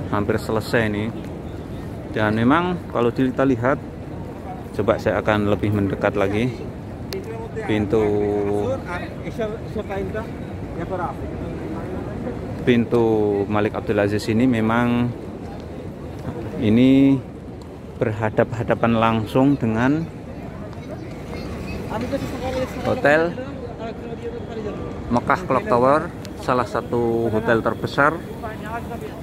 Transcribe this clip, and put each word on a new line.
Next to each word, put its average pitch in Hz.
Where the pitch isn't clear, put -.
hampir 107
selesai 110
ini. 104
Dan 107
memang 160
kalau 117
kita 131
lihat, 131
coba 107
saya 104
akan 104
lebih 104
mendekat 101
lagi. 104
Pintu, 107
pintu 117
Malik 104
Abdul 104
Aziz 104
ini 113
memang 120
ini 135
berhadap-hadapan 113
langsung 113
dengan 127
Hotel 160
Mekah 127
Clock 127
Tower, 135
salah 123
satu 117
hotel 110
terbesar 143